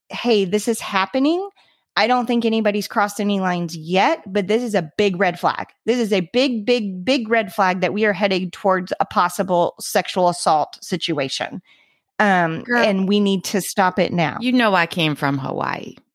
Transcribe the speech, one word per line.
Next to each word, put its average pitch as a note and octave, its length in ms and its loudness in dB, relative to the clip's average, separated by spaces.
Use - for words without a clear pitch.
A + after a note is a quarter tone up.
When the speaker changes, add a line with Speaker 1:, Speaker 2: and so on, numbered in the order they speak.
Speaker 1:
"Hey, G#3+ 360 0
this G3+ 220 -2
is A3+ 120 -2
happening. C#4+ 720 0
I G#3+ 100 2
don't B3 180 2
think A#3+ 180 0
anybody's G#3+ 440 0
crossed G#3 340 -2
any G3+ 180 0
lines F3 360 -2
yet, F#3 460 0
but F#3+ 160 -2
this A3 140 2
is A3+ 140 -4
a E3+ 220 -2
big G3+ 200 2
red F3 220 0
flag. - 280 -2
This B3 120 2
is A3 140 0
a F#3+ 100 2
big, B3 320 2
big, G3+ 400 0
big A#3+ 240 0
red A3 240 0
flag F#3 280 2
that E3 120 0
we G#3+ 120 0
are G#3 80 2
heading F#3 380 0
towards F#3 480 0
a - 60 0
possible F3 720 0
sexual F3+ 480 0
assault E3 540 0
situation. D#3+ 800 -4
Um, F3+ 440 2
Speaker 2:
Girl, A#3+ 200 0
Speaker 1:
and F#3+ 240 2
we G3+ 120 4
need G3 260 0
to G3 160 -2
stop F#3 360 0
it F#3 140 2
now." E3 300 0
Speaker 2:
you B3 100 0
know, A#3 240 4
I E3+ 120 4
came D#3 280 0
from C#3 220 0
Hawaii - 580 -6